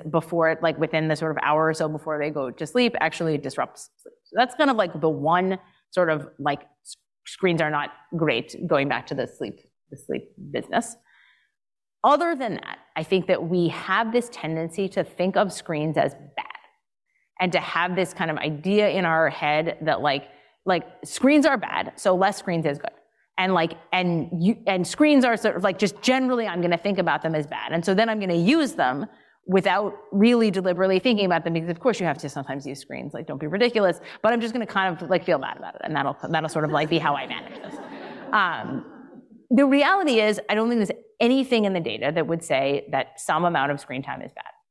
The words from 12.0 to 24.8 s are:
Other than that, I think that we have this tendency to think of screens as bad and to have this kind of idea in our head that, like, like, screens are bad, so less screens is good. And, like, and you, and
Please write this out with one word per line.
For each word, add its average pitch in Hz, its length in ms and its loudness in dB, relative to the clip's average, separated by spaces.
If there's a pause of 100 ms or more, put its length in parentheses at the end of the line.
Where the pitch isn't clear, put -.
Other 302 320 4
than 247 200 -4
that, - 220 -12 (180)
I 160 80 -6
think 180 240 0
that 175 140 2 (120)
we 170 160 2
have 214 420 -2
this 240 200 0
tendency 165 580 -4
to 180 140 -2
think 185 340 -2
of 190 140 2
screens 156 460 -4
as 143 160 2
bad - 480 -14 (760)
and 175 140 0
to 170 60 4
have 175 360 -2
this 175 180 -2
kind 165 160 -4
of 156 80 -2
idea 185 520 0
in 180 160 0
our 160 240 4
head 151 520 -2
that, 143 200 0
like, 139 240 0 (400)
like, 175 200 0 (180)
screens 285 420 4
are 277 120 2
bad, - 400 -4
so 185 180 2
less 190 220 2
screens 165 280 -2
is 147 120 -2
good. - 200 -12 (400)
And, 190 160 2
like, 170 200 2 (180)
and 175 380 0 (100)
you, 196 160 2 (100)
and 185 220 0